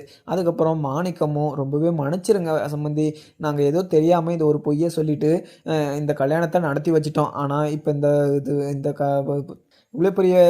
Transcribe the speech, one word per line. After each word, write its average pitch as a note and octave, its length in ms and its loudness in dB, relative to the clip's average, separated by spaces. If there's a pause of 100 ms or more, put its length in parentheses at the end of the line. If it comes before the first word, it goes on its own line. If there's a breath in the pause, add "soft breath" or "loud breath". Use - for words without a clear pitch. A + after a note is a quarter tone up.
(260 loud breath)
அதுக்கப்புறம் E3 540 0
மாணிக்கமும் D3+ 720 -2
ரொம்பவே, D3 360 -2
"மன்னிச்சிருங்க E3+ 640 0 (160)
சம்பந்தி, D3+ 380 -2 (300 loud breath)
நாங்க D3 260 -2
ஏதோ D3 200 2
தெரியாம E3+ 500 2
இது E3 140 0
ஒரு D3+ 140 2
பொய்யை D3+ 280 0
சொல்லிட்டு, D#3 420 0 (360 loud breath)
அ, D#3+ 80 -2 (220)
இந்த D3 160 -2
கல்யாணத்தை D#3+ 480 0
நடத்தி D3 320 0
வச்சிட்டோம். D3+ 400 0
ஆனா C#3+ 320 -2
இப்ப D3+ 260 -4
இந்த C#3+ 180 0 (260)
இது, C#3 200 -2 (140)
இந்த C#3+ 220 -4
க-, C#3+ 200 -2 (840 soft breath)
இவ்வளோ F3 180 0
பெரிய F#3 260 2 (120)